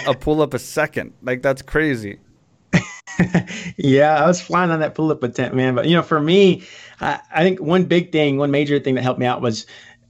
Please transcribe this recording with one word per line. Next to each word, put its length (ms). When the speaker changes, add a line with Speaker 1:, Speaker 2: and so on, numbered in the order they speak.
Speaker 1:
a 60
pull-up 400
a 60
second. 640
Like, 200
that's 200
crazy. 580
Speaker 2:
<laughs> 80
Yeah, 460
I 40
was 120
flying 300
on 100
that 160
pull-up 280
attempt, 320
man. 180
But, 140
you 80
know, 80
for 160
me, 440
I, 180
I 100
think 160
one 260
big 260
thing, 260
one 140
major 280
thing 160
that 60
helped 180
me 60
out 160
was, 240